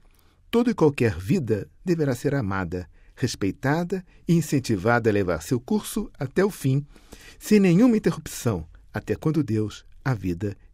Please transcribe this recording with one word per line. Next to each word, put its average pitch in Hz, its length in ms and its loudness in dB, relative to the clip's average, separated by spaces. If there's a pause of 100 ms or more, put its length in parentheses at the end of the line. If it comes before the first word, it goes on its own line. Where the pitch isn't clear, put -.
(500)
toda 240 200 2
e 214 40 2
qualquer 127 420 2
vida 110 520 -2 (160)
deverá 156 300 -2
ser 139 200 -4
amada, 95 540 -4 (260)
respeitada 151 880 -4 (240)
e 170 60 4
incentivada 117 760 2
a 107 40 4
levar 90 300 0
seu 123 160 -2
curso - 600 -4
até 160 260 0
o 208 60 2
fim, 139 360 -2 (520)
sem 214 200 4
nenhuma 202 380 6
interrupção, 120 680 -4 (260)
até 104 240 -4
quando 156 260 0
Deus, 107 420 -4 (200)
a 135 80 0
vida, 98 440 -4 (180)